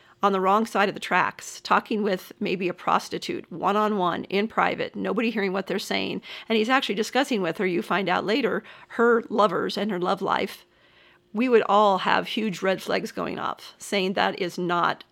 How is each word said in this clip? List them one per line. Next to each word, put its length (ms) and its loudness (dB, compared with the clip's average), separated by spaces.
on 80 4
the 80 2
wrong 260 4
side 220 0
of 60 -4
the 60 -10
tracks, 600 -2
talking 400 0
with 360 -2
maybe 300 -2
a 60 -4
prostitute, 760 -4
one-on-one, 760 0
in 220 -2
private, 480 -2
nobody 360 -2
hearing 220 -2
what 140 -4
they're 140 -4
saying, 420 -4
and 80 0
he's 120 2
actually 260 0
discussing 480 0
with 160 -2
her, 80 0
you 160 0
find 260 -2
out 160 0
later, 380 0
her 420 4
lovers 460 2
and 140 -2
her 80 -2
love 240 0
life, 420 -2
we 140 2
would 140 8
all 360 4
have 300 0
huge 340 -4
red 200 0
flags 280 -2
going 280 -6
off, 400 -8
saying 340 -2
that 260 0
is 200 -4
not 540 0